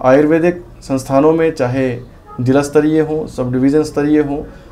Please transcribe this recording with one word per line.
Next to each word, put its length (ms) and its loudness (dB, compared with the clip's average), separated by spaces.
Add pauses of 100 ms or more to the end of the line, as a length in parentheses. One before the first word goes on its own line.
आयुर्वेदिक 600 2 (200)
संस्थानों 520 0
में 180 0
चाहे 380 -2 (500)
जिला 220 2
स्तरीय 380 2
हो, 280 -2
सब 260 -6
डिवीज़न 300 2
स्तरीय 360 0
हो, 260 -4 (260)